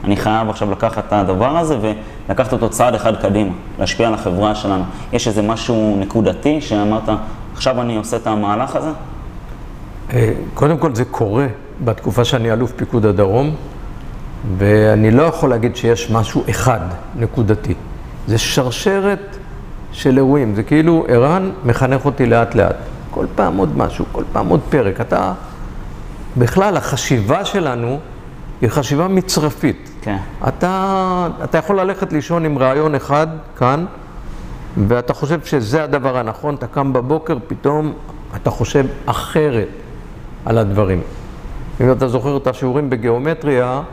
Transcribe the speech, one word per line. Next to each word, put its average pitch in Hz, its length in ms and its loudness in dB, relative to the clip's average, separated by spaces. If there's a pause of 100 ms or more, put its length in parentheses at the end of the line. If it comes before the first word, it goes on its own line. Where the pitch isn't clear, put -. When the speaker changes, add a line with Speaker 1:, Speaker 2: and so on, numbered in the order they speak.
Speaker 1:
אני 98 140 2
חייב 110 320 0
עכשיו 104 220 -2
לקחת 104 360 -2
את - 60 -2
הדבר 101 440 2
הזה 156 200 2 (520)
ולקחת 117 240 0
אותו 113 160 2
צעד 120 260 2
אחד 110 260 0
קדימה, 101 300 2 (280)
להשפיע 98 280 0
על 113 60 2
החברה 104 420 0
שלנו." 98 280 -2 (300)
יש 120 140 0
איזה 107 140 2
משהו 107 580 2
נקודתי 113 640 2
שאמרת, 107 480 0 (440)
"עכשיו 123 280 0
אני 117 140 -2
עושה 110 220 -2
את 110 100 -4
המהלך 107 480 0
הזה"? 160 140 -2 (1200)
Speaker 2:
אה, 117 180 4 (220)
קודם 147 240 2
כל, 135 180 2
זה 120 100 2
קורה 117 420 0 (360)
בתקופה 117 420 0
שאני 117 280 2
אלוף 117 220 2
פיקוד 113 300 0
הדרום, 107 500 4 (1000)
ואני 107 540 6
לא 127 120 6
יכול 160 260 2
להגיד 117 260 2
שיש 117 360 2
משהו 113 380 0
אחד 110 300 2 (400)
נקודתי. 107 540 0 (540)
זה 110 100 2
שרשרת 190 1000 0 (540)
של 131 260 2
אירועים. 135 380 4
זה 107 80 0
כאילו 160 440 4
ערן 156 440 4 (140)
מחנך 127 400 2
אותי 135 200 2
לאט 117 300 4
לאט. 92 200 4 (360)
כל - 140 -2 (100)
פעם - 220 2
עוד 156 200 2
משהו, - 340 0
כל - 120 -4 (100)
פעם 110 140 0
עוד 170 120 4 (100)
פרק. 107 320 2
אתה, 95 320 0 (1040)
בכלל, 175 400 4
החשיבה 135 680 0
שלנו 131 540 -2 (640)
היא 123 80 4
חשיבה 143 380 2
מצרפית. 160 840 0 (120)
Speaker 1:
כן. 104 160 -4 (300)
Speaker 2:
אתה, 185 800 0 (160)
אתה - 140 0
יכול 202 240 2
ללכת 190 320 -2
לישון 160 320 0
עם 147 120 0
רעיון 143 380 2
אחד 143 320 2 (300)
כאן, 139 280 2 (1040)
ואתה 120 260 2
חושב 151 320 -2
שזה 135 380 2
הדבר 135 340 0
הנכון, 123 380 -4
אתה 127 120 -8
קם 139 260 0
בבוקר, 139 440 0 (100)
פתאום 151 460 0 (420)
אתה - 140 0
חושב 131 360 2 (200)
אחרת 123 600 0 (800)
על 113 120 2
הדברים. 98 440 2 (800)
אם 123 100 6
אתה 131 160 2
זוכר 131 300 0
את 135 100 -2
השיעורים 131 420 0
בגיאומטריה 127 920 0 (120)